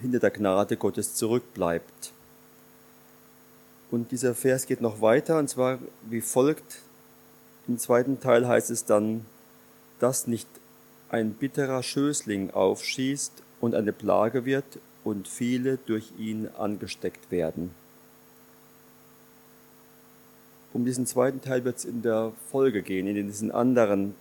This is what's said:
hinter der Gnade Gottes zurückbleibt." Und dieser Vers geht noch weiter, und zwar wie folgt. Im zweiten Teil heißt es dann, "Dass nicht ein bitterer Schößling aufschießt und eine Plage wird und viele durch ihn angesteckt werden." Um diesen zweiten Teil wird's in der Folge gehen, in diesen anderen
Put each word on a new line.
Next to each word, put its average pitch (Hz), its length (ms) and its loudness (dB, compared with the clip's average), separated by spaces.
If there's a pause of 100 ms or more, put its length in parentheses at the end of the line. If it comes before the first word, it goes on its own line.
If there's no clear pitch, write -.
hinter 123 200 0
der 104 120 4
Gnade 98 460 2
Gottes - 380 -4
zurückbleibt." 95 1000 -2 (1800)
Und 120 220 -2
dieser 123 200 0
Vers 131 320 2
geht 127 140 -2
noch 104 220 -2
weiter, 147 360 4
und 143 120 2
zwar 127 300 0 (300)
wie 113 120 -4
folgt. - 600 0 (840)
Im 123 100 -2
zweiten 123 440 2
Teil 123 260 4
heißt 117 240 2
es 113 140 -6
dann, 110 400 2 (720)
"Dass 127 260 0
nicht 117 220 -4 (640)
ein 110 240 0
bitterer 131 500 -2
Schößling 139 680 -2
aufschießt 117 840 0 (260)
und 117 160 0
eine 104 160 0
Plage 107 540 0
wird 135 180 0 (400)
und 101 240 -6
viele 127 500 -2
durch 110 400 -6
ihn 110 300 -6 (100)
angesteckt 101 720 -8
werden." 85 400 -2 (3000)
Um 120 120 0
diesen 127 200 -2
zweiten 127 360 0
Teil 127 240 -2
wird's 123 180 -4
in 113 180 -6
der 113 300 0 (180)
Folge 135 320 2
gehen, 95 260 -2
in 101 200 -2
diesen 107 240 -4
anderen 104 680 2